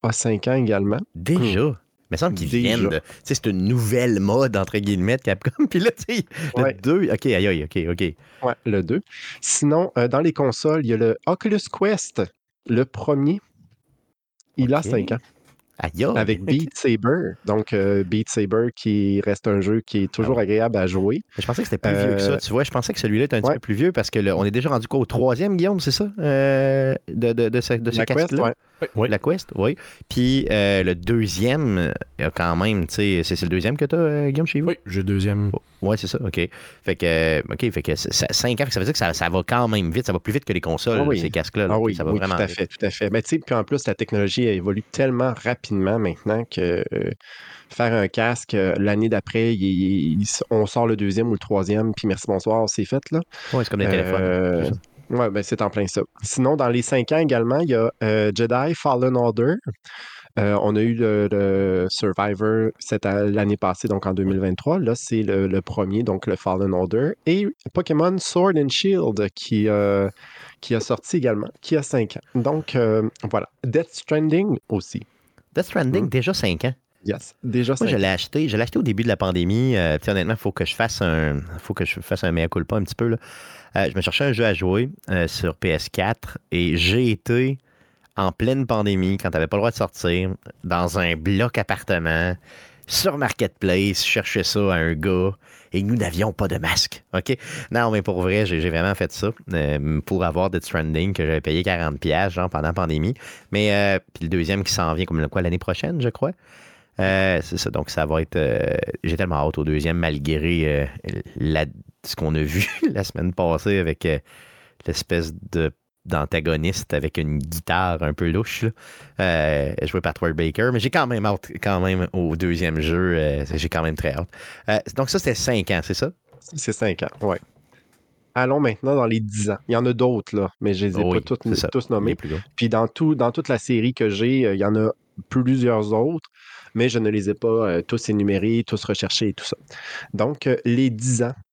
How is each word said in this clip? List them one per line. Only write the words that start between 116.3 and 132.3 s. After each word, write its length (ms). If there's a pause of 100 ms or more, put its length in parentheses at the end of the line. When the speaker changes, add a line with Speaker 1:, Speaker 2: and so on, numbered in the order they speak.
Speaker 2:
avec 240
une 200
guitare 640
un 120
peu 160
louche, 320
là, 80 (500)
euh, 540 (120)
joué 140
par 140
Troy 180
Baker, 400
mais 80
j'ai 80
quand 180
même 200
hâte, 240 (120)
quand 180
même 340
au 220
deuxième 440
jeu, 380
euh, 260 (100)
j'ai 140
quand 140
même 140
très 180
hâte. 140 (420)
Euh, 80 (160)
donc 160
ça, 80
c'était 160
cinq 380
ans, 100
c'est 120
ça ? 160 (300)
Speaker 1:
C'est 320
cinq 300
ans, 240
ouais. 140 (920)
Allons 260
maintenant 340
dans 120
les 140
dix 300
ans. 60 (120)
Il 40
y 40
en 100
a 60
d'autres, 440
là, 140 (100)
mais 140
je 120
les 120
ai 40
Speaker 2:
Oui, 120
Speaker 1:
pas 80
toutes, 220
Speaker 2:
c'est 120
ça, 120
Speaker 1:
tous 220
Speaker 2:
les 40
Speaker 1:
nommés. 200
Speaker 2:
plus 140
gros. 100 (160)